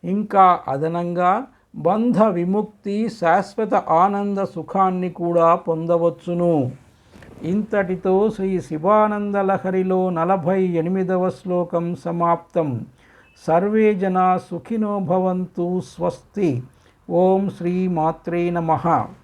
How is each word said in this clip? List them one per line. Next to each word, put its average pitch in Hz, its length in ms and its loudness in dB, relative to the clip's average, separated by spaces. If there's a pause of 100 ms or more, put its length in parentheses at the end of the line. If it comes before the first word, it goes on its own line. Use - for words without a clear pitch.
ఇంకా 190 640 4
అదనంగా 175 800 -2 (280)
బంధ 202 480 2
విముక్తి, 208 840 -2
శాశ్వత 190 680 0
ఆనంద 202 640 2
సుఖాన్ని 185 720 -2
కూడా 170 460 2
పొందవచ్చును. 170 1160 0 (720)
ఇంతటితో 190 880 0
శ్రీ 190 320 -2
శివానంద 208 760 0
లహరిలో 190 760 0
నలభై 180 540 0
ఎనిమిదవ 180 680 0
శ్లోకం 175 680 -4
సమాప్తం. 170 920 -2 (500)
सर्वे 208 600 2
जना 185 420 0
सुखिनो 208 600 -6
भवन्तु। 180 840 -2
स्वस्ति। 170 840 -4 (460)
ओम 185 400 2
श्री 180 380 -4
मात्रे 170 640 -2
नमः। 160 540 0 (180)